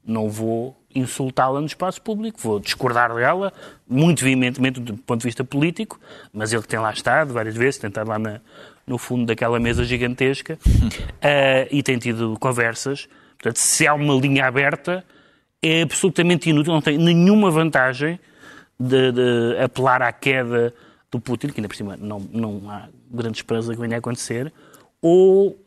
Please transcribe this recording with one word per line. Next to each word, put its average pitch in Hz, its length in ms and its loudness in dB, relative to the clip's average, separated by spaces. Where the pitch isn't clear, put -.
não 110 240 -4
vou 113 480 -6
insultá-la 131 640 -2
no 151 60 -4
espaço 180 360 -6
público, 220 380 -6
vou 208 200 -2
discordar 120 540 0
dela, 175 380 0
muito 143 340 4
veementemente 127 580 0
do 117 140 -8
ponto 117 260 -4
de 123 60 -6
vista 120 180 -6
político, 165 540 -4
mas 107 200 -4
ele 117 100 0
que - 60 -16
tem 113 100 -4
lá 110 140 -2
estado 147 400 0
várias 110 240 -4
vezes, 127 240 0
tem 107 80 -8
estado 110 200 -6
lá 107 100 -4
na, 110 220 -6
no 123 120 -4
fundo 123 280 -4
daquela 117 320 0
mesa 117 260 0
gigantesca, 127 760 -2
<laughs> - 320 -10
eh, 135 480 2
e 139 120 0
tem 127 160 0
tido 113 420 -4
conversas. 123 680 -2
Portanto, - 200 -4
se - 280 2
há 147 80 4
uma 147 200 2
linha 135 320 2
aberta, 147 580 -2
é 160 200 2
absolutamente 170 680 2
inútil, 151 220 2
não 151 100 2
tem 151 160 0
nenhuma 180 520 6
vantagem 151 680 0
de, 127 340 2
de 120 500 2
apelar 127 400 2
à 120 100 0
queda 120 600 0
do 123 100 -4
Putin, 123 280 -6
que 135 120 -8
ainda 104 80 -6
por - 80 -12
cima 101 200 -10
não, 104 240 -10
não 104 380 -6
há 101 180 -14
grande 117 280 -6
esperança 117 340 -6
que 113 80 -8
venha 117 160 -4
a - 20 -4
acontecer, 120 540 -8
ou, 190 680 6